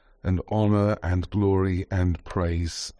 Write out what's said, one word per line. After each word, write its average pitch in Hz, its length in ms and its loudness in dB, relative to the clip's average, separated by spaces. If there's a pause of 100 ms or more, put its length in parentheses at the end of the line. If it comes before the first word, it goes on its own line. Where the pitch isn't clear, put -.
(240)
and 92 240 0
honor 104 540 2
and 90 280 -2
glory 95 600 0
and 90 340 0
praise. 85 760 -4